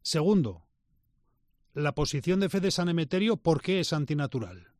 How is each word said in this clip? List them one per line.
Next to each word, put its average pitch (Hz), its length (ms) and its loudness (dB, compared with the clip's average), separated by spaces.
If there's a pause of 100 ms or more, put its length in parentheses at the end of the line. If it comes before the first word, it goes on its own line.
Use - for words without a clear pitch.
Segundo, 156 680 0 (1040)
la 147 220 -2
posición 151 420 0
de 196 100 2
Fede 190 220 0
San 175 180 0
Emeterio, 180 480 0
¿por 160 240 2
qué 185 200 0
es 165 120 -2
antinatural? 135 760 -4 (120)